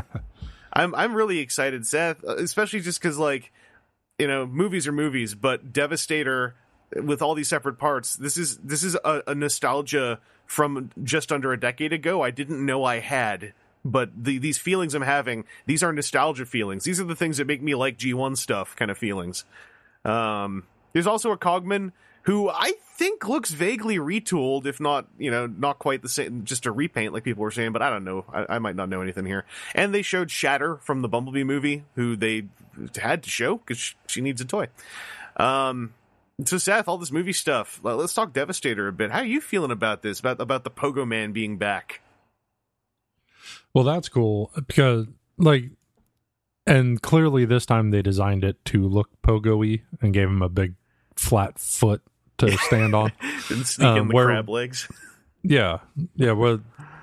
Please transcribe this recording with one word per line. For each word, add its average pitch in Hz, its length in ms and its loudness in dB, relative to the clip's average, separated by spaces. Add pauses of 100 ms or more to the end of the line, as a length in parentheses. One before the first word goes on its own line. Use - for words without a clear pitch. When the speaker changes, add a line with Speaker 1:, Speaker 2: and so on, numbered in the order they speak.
(340)
Speaker 1:
<laughs> - 400 -16
Speaker 2:
I'm, - 200 2
I'm 220 200 -2
really 214 260 0
excited, 131 480 -4
Seth, 160 380 -2
especially 202 560 -2
just 170 180 -6
'cause, 156 180 -2
like, 143 360 -2 (640)
you 147 100 2
know, 135 180 0
movies 165 420 -2
are 147 40 -4
movies, 135 440 -2
but 127 360 -2
Devastator 143 840 -2 (460)
with 143 200 -2
all 156 120 0
these 151 140 -4
separate 139 300 -2
parts, 139 400 -2
this 139 180 -4
is, 151 220 -4
this 151 260 -4
is 180 120 -2 (100)
a, 151 200 0
a 143 100 -2
nostalgia 135 840 -2 (260)
from 139 440 0 (120)
just 147 300 -2
under 135 220 0
a 120 60 -4
decade 127 340 -2
ago 165 280 0
I 123 100 0
didn't 139 340 -6
know 135 180 0
I 120 160 0
had. 107 540 -4 (320)
But 123 240 0 (120)
the, 135 160 -2
these 139 200 -2
feelings 175 380 -2
I'm 143 60 -2
having, 127 440 -2 (200)
these 151 160 0
are 170 120 2
nostalgia 139 520 0
feelings. 101 380 -4
These 175 160 -2
are 190 60 -4
the 170 100 -6
things 160 220 -2
that 139 100 -2
make 139 140 -2
me 147 120 0
like 131 240 0
G 127 160 -2
one 131 220 -2
stuff 104 400 -4
kind 107 160 -2
of 98 60 -4
feelings. 95 480 -6 (580)
Um, 104 600 -2 (280)
there's 170 160 0
also 220 240 0
a 190 60 0
Cogman 185 560 0 (360)
who 202 180 2
I 269 260 0 (200)
think 381 340 -2
looks 254 220 -2
vaguely 208 480 -2
retooled, 143 680 0
if 135 120 -6
not, 147 280 0 (100)
you 131 140 -4
know, 123 160 0
not 123 320 -4
quite 135 240 0
the 123 60 -8
same, 117 360 -4
just - 220 -4
a 117 40 -2
repaint 110 400 -2
like 110 120 -6
people 104 180 -4
were 107 80 -2
saying, 113 220 -2
but 110 100 -2
I 139 80 2
don't 104 140 -4
know. 92 280 -6
I, 104 260 -4
I - 20 -2
might 104 160 -4
not 92 120 -4
know 92 140 -4
anything 92 240 -6
here. 95 200 -6 (280)
And 196 220 2
they 202 80 0
showed 180 260 -2
Shatter 143 480 0
from 135 240 -4
the 123 80 -2
Bumblebee 131 340 -2
movie, 143 420 -2 (100)
who 120 200 0
they 110 280 -2 (580)
had 131 220 0
to - 80 -12
show 156 260 0
'cause 120 220 -8
sh-, - 160 -8 (100)
she - 160 -6
needs 131 200 -4
a 127 40 -8
toy. 156 220 -4 (720)
Um, 127 580 0 (500)
so 180 140 0
Seth, 208 280 2
all 175 120 -2
this 160 120 -8
movie 175 220 0
stuff, - 500 -2
le-, 117 120 -2
let's 160 180 -2
talk 214 180 0
Devastator 123 560 -2
a 101 60 -4
bit. 104 160 -2
How 120 120 0
are 247 40 -2
you 254 160 -2
feeling 165 300 -2
about 107 320 -2
this, 101 160 -4
about, 127 200 -2
about 127 240 -2
the - 60 -6
Pogo 139 380 -2
Man 110 240 -2
being 107 260 -4
back? 101 440 -4 (1700)
Speaker 1:
Well, 127 120 6
that's 165 220 0
cool 107 440 0 (160)
because, 120 400 4 (320)
like, 143 320 6 (960)
and 127 340 6
clearly 151 440 6
this 120 200 4
time 113 240 4
they 101 140 4
designed 98 400 2
it - 220 0
to 98 220 4
look 98 220 2 (140)
pogo-y 110 580 4 (200)
and 104 120 4
gave 98 140 4
him 95 160 4
a 90 60 2
big 92 260 0 (400)
flat - 420 2
foot - 460 2 (340)
to 101 200 4
stand 110 380 4
on. 107 160 4 (180)
Speaker 2:
<laughs> 285 200 -8
Didn't 123 160 -2
sneak - 200 2
Speaker 1:
Um, 113 120 8
Speaker 2:
in 104 100 4
the 110 60 2
Speaker 1:
where 123 140 8
Speaker 2:
crab 110 220 2
legs. 123 380 -4 (560)
Speaker 1:
Yeah, 113 360 4 (360)
yeah, 123 160 4
well, 113 300 4 (420)